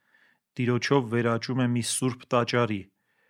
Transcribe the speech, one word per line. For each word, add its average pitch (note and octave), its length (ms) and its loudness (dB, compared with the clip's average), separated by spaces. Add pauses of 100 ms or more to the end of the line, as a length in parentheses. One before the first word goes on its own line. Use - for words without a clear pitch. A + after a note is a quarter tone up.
(560)
Տիրոջով B2 500 2
վերաճում A#2 540 -2
է B2 60 2
մի A#2+ 160 0
սուրբ B2+ 420 -4
տաճարի, A#2 560 0 (500)